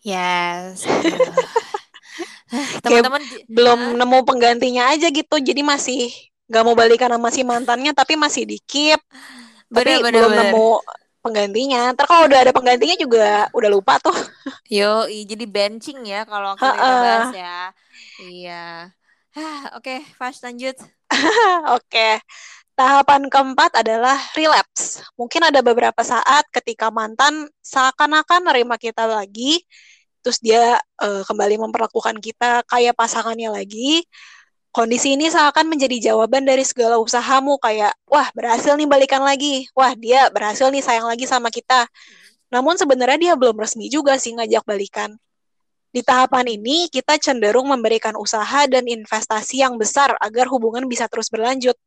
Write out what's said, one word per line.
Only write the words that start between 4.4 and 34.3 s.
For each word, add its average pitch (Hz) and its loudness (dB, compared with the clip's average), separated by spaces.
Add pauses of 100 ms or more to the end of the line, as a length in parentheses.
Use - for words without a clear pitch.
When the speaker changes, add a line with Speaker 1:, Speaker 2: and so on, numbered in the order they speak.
Speaker 2:
aja 320 2
gitu. 302 -2
Jadi 277 -2
masih 269 -2 (360)
nggak 226 2
mau 233 4
balikan 233 4
sama 233 -2
si 269 -2
mantannya, 247 -2
tapi 269 0
masih 294 -2
di 208 -10
keep. 302 0 (680)
Speaker 1:
Bener, 247 2
Speaker 2:
Tapi 226 -2
Speaker 1:
bener, 233 4
Speaker 2:
belum 214 4
Speaker 1:
bener. 208 2
Speaker 2:
nemu 220 4 (560)
penggantinya. 240 -2
Ntar 285 0
kalau 330 8
udah 269 8
ada 254 4
penggantinya 254 2
juga 214 2
udah 220 2
lupa 196 2
tuh. - 0
<laughs> - -12 (260)
Speaker 1:
Yoi, 208 0 (160)
jadi 220 -10 (120)
benching 220 -6 (120)
ya 196 -8 (120)
kalau 202 -8
akhirnya 262 -2
kita 262 2
Speaker 2:
Heeh. 247 2
Speaker 1:
bahas 233 0 (140)
ya. 180 -14 (720)
Iya. 180 -18 (840)
Hah, 302 -14 (180)
oke, 262 -14 (280)
Fas, 254 -10 (100)
lanjut. 247 -10 (340)
Speaker 2:
<laughs> 339 0
Oke. 220 0 (580)
Tahapan 277 4
keempat 269 2
adalah 226 2 (200)
relapse. - 0 (160)
Mungkin 320 0
ada 269 4
beberapa 233 2
saat 262 2
ketika 226 -4
mantan 269 -2 (160)
seakan-akan 302 0 (120)
nerima 240 0
kita 226 -4
lagi, 220 -4 (560)
terus 247 -4
dia, 233 4 (240)
eh, 202 -4
kembali 208 -2
memperlakukan 220 -4
kita 240 -2
kayak 240 2
pasangannya 226 -4
lagi. 214 -4 (640)